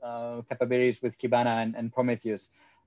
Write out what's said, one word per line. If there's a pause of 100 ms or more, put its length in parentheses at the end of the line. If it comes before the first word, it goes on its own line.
uh,
capabilities
with
Kibana
and,
and
Prometheus. (380)